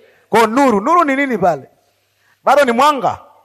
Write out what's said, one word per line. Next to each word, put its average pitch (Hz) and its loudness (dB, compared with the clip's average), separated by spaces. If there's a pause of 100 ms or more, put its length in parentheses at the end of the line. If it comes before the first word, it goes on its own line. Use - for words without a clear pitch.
(280)
Kwa 220 2
nuru, 233 0
nuru 330 0
ni 277 -2
nini 269 -4
pale? 156 -4 (760)
Bado 285 2
ni 240 0
mwanga. 233 0 (260)